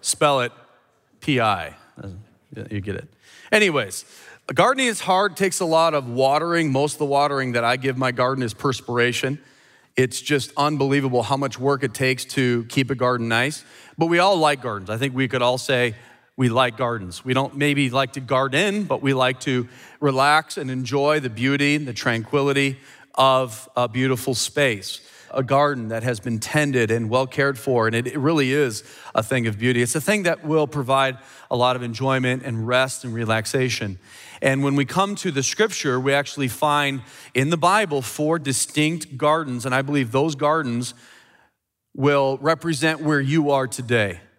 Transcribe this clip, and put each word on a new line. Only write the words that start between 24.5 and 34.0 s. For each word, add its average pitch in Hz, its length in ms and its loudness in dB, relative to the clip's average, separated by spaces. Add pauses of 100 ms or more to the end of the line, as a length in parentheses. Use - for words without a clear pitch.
a 135 120 -2
garden 135 460 0
that 113 120 -4
has 117 180 -4
been 113 200 -4
tended 131 500 0
and 113 180 0
well 127 200 0
cared 139 320 -2
for. 120 260 0
And 110 100 0
it, 123 120 -2
it 127 100 -8
really 143 340 2
is 131 320 0 (300)
a 113 80 2
thing 120 240 -2
of 104 140 -4
beauty. 120 240 2
It's 123 100 -2
a 156 80 -2
thing 208 220 0
that 175 200 -2
will 156 220 2
provide 135 540 0 (320)
a 131 40 -2
lot 123 200 4
of 123 80 -6
enjoyment 127 600 0
and 113 240 -4
rest 127 360 0
and 120 100 -8
relaxation. 113 840 -2 (420)